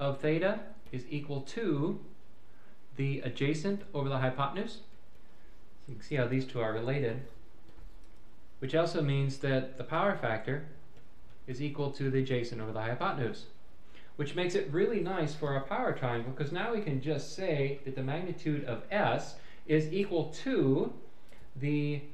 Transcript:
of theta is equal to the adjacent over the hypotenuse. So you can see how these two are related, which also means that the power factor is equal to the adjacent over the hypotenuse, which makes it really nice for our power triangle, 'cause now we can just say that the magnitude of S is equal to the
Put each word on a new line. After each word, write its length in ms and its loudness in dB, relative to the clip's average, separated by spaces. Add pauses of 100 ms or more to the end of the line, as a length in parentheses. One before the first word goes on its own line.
of 220 0
theta 360 4 (320)
is 200 -4
equal 320 -2
to 580 0 (960)
the 240 0
adjacent 600 0 (100)
over 160 0
the 80 0
hypotenuse. 600 0 (1080)
So 40 -6
you 80 -6
can 60 -6
see 120 -2
how 120 4
these 200 2
two 140 -2
are 120 2
related, 480 0 (1400)
which 140 0
also 280 6
means 380 4
that 360 4
the 80 -4
power 320 2
factor 480 0 (840)
is 140 -4
equal 300 0
to 180 0
the 120 4
adjacent 420 0
over 100 -2
the 80 -2
hypotenuse, 640 0 (720)
which 180 -2
makes 220 2
it 160 2
really 260 4
nice 340 0
for 220 0
our 60 2
power 320 0
triangle, 400 0
'cause 180 -2
now 240 0
we 60 2
can 200 0
just 360 0
say 480 2
that 100 -2
the 80 -2
magnitude 600 0
of 260 -2
S 480 2 (260)
is 280 4
equal 380 2
to 600 4 (600)
the 480 0 (120)